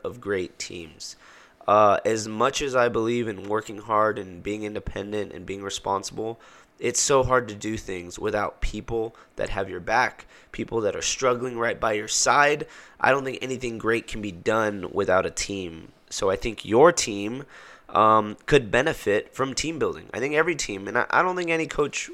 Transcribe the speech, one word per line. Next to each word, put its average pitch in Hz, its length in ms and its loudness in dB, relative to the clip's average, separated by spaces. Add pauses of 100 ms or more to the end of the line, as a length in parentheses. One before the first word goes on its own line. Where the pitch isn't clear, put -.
of 120 160 -8
great 98 360 -4
teams. - 600 -14 (500)
Uh, 104 380 6
as 110 240 0
much 117 320 0
as 135 160 0
I 120 100 6
believe 117 400 0
in 98 220 -8
working 107 300 -4
hard 107 380 2
and 92 240 -10
being 107 220 -4
independent 104 720 -6
and 92 120 -14
being 98 160 -8
responsible, 98 800 -4 (400)
it's 120 220 0
so 135 220 4
hard 123 260 2
to 104 60 -10
do 107 200 -4
things 90 420 -10
without 104 440 -2
people 113 520 -4 (220)
that 95 140 -4
have 98 200 -4
your 90 120 -8
back, 110 460 0 (260)
people 113 260 -4
that 101 160 0
are - 60 -6
struggling 123 580 -2
right 117 180 -2
by 113 140 0
your 107 160 -4
side. 143 600 2 (340)
I 127 100 6
don't 135 140 2
think 131 160 -6
anything 123 380 -6
great 110 280 0
can 110 140 -8
be 104 100 -4
done 101 640 0
without 92 320 4
a 85 40 -2
team. 87 600 -8 (180)
So - 200 0
I 95 80 2
think 110 260 -6
your 135 300 8
team, 113 500 -4 (460)
um, 107 560 4
could 127 260 4
benefit 120 640 0
from 135 180 -4
team 160 240 -6
building. 87 360 -4
I 101 60 -6
think 143 160 -2
every 165 200 2
team, 101 320 -6
and 104 100 -2
I, 127 120 2
I 143 120 4
don't 180 140 0
think 175 140 -4
any 165 180 0
coach - 460 -4